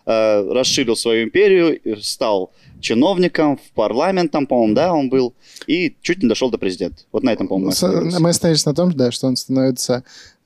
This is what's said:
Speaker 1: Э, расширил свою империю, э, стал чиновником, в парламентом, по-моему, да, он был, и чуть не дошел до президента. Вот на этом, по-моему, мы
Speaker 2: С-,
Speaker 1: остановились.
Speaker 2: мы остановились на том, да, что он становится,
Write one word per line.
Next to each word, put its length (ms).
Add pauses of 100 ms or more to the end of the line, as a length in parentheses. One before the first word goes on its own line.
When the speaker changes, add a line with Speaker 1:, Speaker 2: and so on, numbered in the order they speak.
Speaker 1:
Э, 460
расширил 440
свою 280
империю, 600
э, 180
стал 480 (300)
чиновником, 760
в 180
парламентом, 720
по-моему, 260
да, 180
он 160
был, 260 (340)
и 340
чуть 200
не 60
дошел 220
до 80
президента. 540
Вот 100
на 100
этом, 140
по-моему, 220
мы 40
Speaker 2:
С-, 140
Speaker 1:
остановились. 320
Speaker 2:
мы 120
остановились 360
на 80
том, 180
да, 200
что 160
он 80
становится, 640 (440)